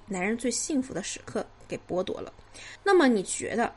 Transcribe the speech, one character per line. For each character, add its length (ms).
男 160
人 160
最 100
幸 320
福 140
的 80
时 220
刻 200
给 100
剥 120
夺 200
了。 120
那 100
么 140
你 160
觉 320
得， 200